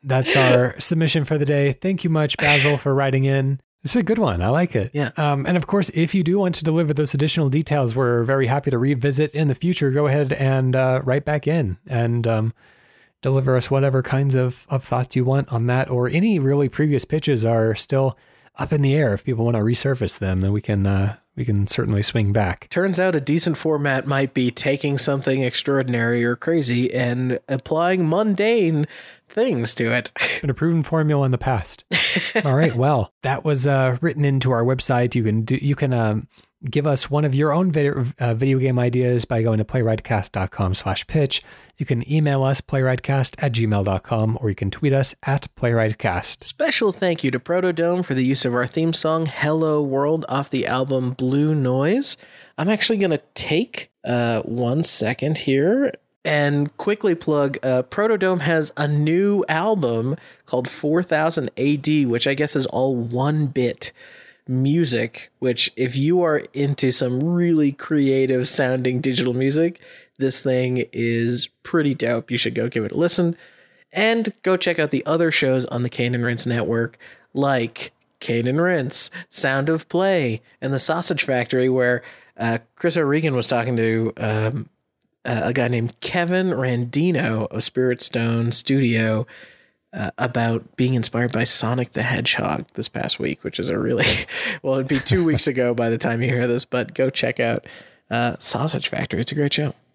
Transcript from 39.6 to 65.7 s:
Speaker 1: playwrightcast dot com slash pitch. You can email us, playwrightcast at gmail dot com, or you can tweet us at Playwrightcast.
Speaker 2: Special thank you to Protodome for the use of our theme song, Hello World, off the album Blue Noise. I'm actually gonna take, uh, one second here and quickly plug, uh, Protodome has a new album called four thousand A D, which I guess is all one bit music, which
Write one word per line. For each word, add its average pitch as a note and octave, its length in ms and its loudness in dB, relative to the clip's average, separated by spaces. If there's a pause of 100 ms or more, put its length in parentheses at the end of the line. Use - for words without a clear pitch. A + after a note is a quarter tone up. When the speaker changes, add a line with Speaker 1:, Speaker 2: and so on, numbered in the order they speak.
Speaker 1:
playwrightcast A2 680 -2
dot F#2 180 -2
com F#2 220 -2
slash - 340 -2
pitch. C#3+ 360 0 (340)
You C#3 80 -6
can B2+ 260 -2
email D3 320 2
us, C3 200 0
playwrightcast C3 800 0
at C#3 100 0
gmail G#2+ 320 2
dot F#2+ 180 0
com, A2 380 0
or A2+ 80 -2
you G2 60 0
can G2 160 -4
tweet C#3 240 0
us C3+ 200 2 (100)
at C3+ 300 -2
Playwrightcast. A2 880 0
Speaker 2:
Special C#4 500 0
thank F3 300 -2
you C3+ 80 0
to - 80 -4
Protodome F3 680 0
for C#3 100 -4
the B2+ 100 2
use C3 200 2
of A#2+ 100 0
our B2 120 0
theme E3 280 0
song, D#3+ 320 0
Hello D3+ 560 0
World, C#3+ 460 0
off C#3 200 -2
the C3 180 -2
album C3 440 -2
Blue C#3+ 440 0
Noise. C#3+ 600 0 (400)
I'm E3 140 0
actually G#3+ 280 0
gonna E3+ 220 2 (140)
take, - 560 -4 (140)
uh, A#2+ 380 0
one B2 400 -2
second C#3+ 560 0
here F3 540 2 (320)
and D3 540 0
quickly G#3 360 0
plug, D3 480 0
uh, B2+ 200 2
Protodome F#3+ 580 0
has D#3 380 0
a D3 100 0
new E3+ 600 2
album D3+ 680 0 (300)
called B2 220 -2
four D#3+ 340 0
thousand D#3 560 0
A D3 180 2
D, D3 300 2
which A#2+ 200 0
I C#3 80 2
guess D3 220 -2
is C3 100 0
all C3 300 0
one C3 500 0
bit B2+ 460 -2 (560)
music, C3 840 0 (100)
which B2 360 0